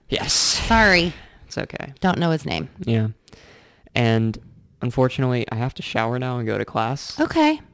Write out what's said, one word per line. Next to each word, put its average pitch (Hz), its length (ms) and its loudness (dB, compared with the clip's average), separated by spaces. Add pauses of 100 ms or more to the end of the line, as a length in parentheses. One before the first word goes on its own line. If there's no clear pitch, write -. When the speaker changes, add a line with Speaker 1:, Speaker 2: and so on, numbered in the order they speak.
Speaker 1:
Yes. - 240 -2
Speaker 2:
Sorry. 190 800 4 (340)
Speaker 1:
It's - 100 -14
okay. - 440 -8
Speaker 2:
Don't 185 180 2
know 170 120 2
his 156 140 -2
name. 82 220 -4 (120)
Speaker 1:
Yeah. 113 280 0 (880)
And 113 420 2 (440)
unfortunately, 127 680 0
I 113 60 -6
have 120 200 -2
to - 60 -12
shower 117 380 -2
now 127 200 -4
and 113 80 -4
go 107 100 -2
to 104 80 -4
class. 117 540 -4
Speaker 2:
Okay. 311 420 2 (120)